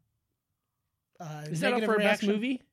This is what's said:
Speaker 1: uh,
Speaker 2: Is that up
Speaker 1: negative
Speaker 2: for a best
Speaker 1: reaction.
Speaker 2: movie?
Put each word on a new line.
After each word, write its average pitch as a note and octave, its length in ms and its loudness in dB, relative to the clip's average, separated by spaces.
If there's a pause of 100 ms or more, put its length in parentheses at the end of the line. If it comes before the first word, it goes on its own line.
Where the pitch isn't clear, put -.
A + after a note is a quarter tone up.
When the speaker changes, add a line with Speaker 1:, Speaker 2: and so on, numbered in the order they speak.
(1200)
Speaker 1:
uh, D3+ 320 -12
Speaker 2:
Is D#3+ 100 -4
that C4+ 120 2
up A#3+ 80 2
Speaker 1:
negative G#3+ 80 0
Speaker 2:
for A3 60 4
a G#3+ 40 4
best G#3 240 2
Speaker 1:
reaction. G3+ 100 0
Speaker 2:
movie? B3 300 -4 (100)